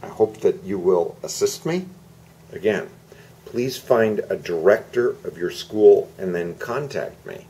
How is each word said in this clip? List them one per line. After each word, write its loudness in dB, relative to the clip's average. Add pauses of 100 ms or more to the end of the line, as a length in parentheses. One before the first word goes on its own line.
I -16
hope 0
that 0
you -6
will 2
assist -4
me. -4 (640)
Again, -2 (560)
please -6
find 2 (100)
a -2
director 0 (140)
of -10
your -4
school 6
and -6
then -4
contact -8
me. -16